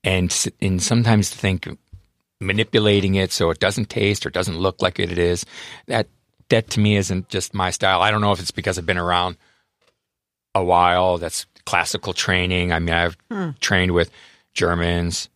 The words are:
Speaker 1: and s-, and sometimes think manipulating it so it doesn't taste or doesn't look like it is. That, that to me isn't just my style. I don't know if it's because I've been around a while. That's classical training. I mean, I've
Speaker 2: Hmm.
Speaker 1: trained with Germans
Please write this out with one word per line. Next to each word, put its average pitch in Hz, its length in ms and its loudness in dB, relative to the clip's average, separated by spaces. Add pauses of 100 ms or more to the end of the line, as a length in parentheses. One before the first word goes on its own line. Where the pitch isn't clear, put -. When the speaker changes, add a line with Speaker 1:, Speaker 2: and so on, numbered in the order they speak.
Speaker 1:
and 92 260 2
s-, - 180 -4 (140)
and 92 200 0
sometimes 113 500 2
think 95 360 -2 (720)
manipulating 101 760 2
it 95 160 0
so 85 180 0
it 82 100 -2
doesn't 101 300 -2
taste 101 380 -2
or - 20 -4
doesn't 90 300 -4
look 92 240 0
like 90 160 -2
it 87 180 -4
is. 87 260 0 (440)
That, 113 200 -2 (420)
that 113 220 2
to - 80 -2
me 104 180 4
isn't 95 320 -4
just - 260 -6
my 92 160 0
style. 92 320 2
I 107 80 4
don't 104 100 0
know 104 100 4
if 90 80 0
it's 90 120 -8
because 92 260 -4
I've 85 80 -10
been 90 140 0
around 87 380 -2 (1160)
a 95 100 0
while. 90 540 4
That's 85 300 -8 (180)
classical 90 480 -2
training. 90 580 0
I 82 60 0
mean, 85 160 0
I've 85 240 0 (140)
Speaker 2:
Hmm. 190 180 -6 (120)
Speaker 1:
trained 92 320 2
with 85 180 2 (420)
Germans 87 840 -2